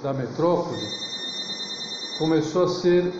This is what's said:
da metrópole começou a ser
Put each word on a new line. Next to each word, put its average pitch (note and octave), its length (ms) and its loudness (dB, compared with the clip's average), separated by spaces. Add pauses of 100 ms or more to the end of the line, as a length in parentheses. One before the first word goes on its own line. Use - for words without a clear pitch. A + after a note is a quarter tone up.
da C#3 100 -2
metrópole C3+ 720 0 (1300)
começou D#3+ 460 4
a - 40 2
ser F3 520 4